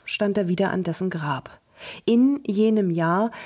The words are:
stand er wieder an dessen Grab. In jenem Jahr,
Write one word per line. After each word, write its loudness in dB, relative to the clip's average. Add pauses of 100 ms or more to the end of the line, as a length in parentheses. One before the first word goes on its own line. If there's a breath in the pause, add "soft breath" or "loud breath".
stand -2
er 0
wieder 0
an -2
dessen -4
Grab. -8 (460 loud breath)
In 4
jenem 2
Jahr, 0 (160 loud breath)